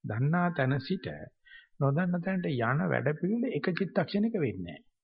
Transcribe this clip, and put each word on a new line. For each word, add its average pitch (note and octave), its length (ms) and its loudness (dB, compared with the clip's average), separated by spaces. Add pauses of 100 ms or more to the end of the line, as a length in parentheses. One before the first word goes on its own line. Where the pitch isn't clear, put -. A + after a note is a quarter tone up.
දන්නා D3 480 2
තැන C3+ 260 2
සිට - 300 -4 (720)
නොදන්න E3+ 440 2
තැනට F3+ 260 -2
යන C3+ 380 2
වැඩපිළිවෙල E3+ 640 0
එක C#3+ 200 -2
චිත්තක්ෂණයක G3 640 0
වෙන්නේ G2 420 -2
නැහැ. - 80 -20 (180)